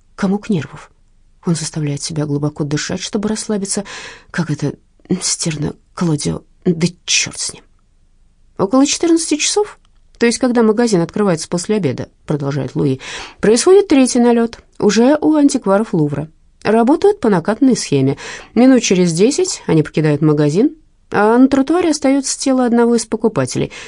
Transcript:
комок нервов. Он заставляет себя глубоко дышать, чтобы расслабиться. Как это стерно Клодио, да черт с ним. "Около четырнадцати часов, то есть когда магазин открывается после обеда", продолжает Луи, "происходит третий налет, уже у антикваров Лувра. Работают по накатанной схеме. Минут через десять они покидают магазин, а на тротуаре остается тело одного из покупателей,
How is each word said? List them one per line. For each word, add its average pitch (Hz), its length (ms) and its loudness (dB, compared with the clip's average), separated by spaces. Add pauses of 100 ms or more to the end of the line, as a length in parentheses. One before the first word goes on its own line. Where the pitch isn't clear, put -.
(160)
комок 202 340 -4
нервов. 151 400 -6 (560)
Он 170 80 0
заставляет 151 480 -6
себя 151 240 -6
глубоко 147 380 -4
дышать, 151 360 -6
чтобы 214 280 -4
расслабиться. 208 560 -6 (460)
Как 165 200 -4
это 147 240 -4 (460)
стерно - 540 -6 (200)
Клодио, 160 480 -4 (220)
да 165 220 0 (180)
черт - 340 -4
с - 140 -8
ним. - 120 -20 (920)
"Около 262 280 2
четырнадцати 330 500 0
часов, - 420 -4 (400)
то 240 80 2
есть 233 120 0
когда 240 240 2
магазин 220 380 2
открывается 170 480 -2
после 190 280 -4
обеда", 131 320 -4 (180)
продолжает 139 480 -4
Луи, 147 260 -2 (400)
"происходит 359 480 4
третий 262 320 4
налет, 233 380 2 (200)
уже 233 420 4
у 302 140 2
антикваров 233 600 2
Лувра. 147 340 -2 (340)
Работают 294 580 2
по 233 100 0
накатанной 220 460 2
схеме. 139 420 0 (360)
Минут 254 280 6
через 180 320 2
десять 277 520 0
они 160 160 2
покидают 151 380 0
магазин, 156 560 2 (340)
а 214 280 2
на 262 100 4
тротуаре 311 420 0
остается 277 480 -2
тело 254 280 0
одного 233 300 2
из 233 100 -2
покупателей, 139 640 -2 (160)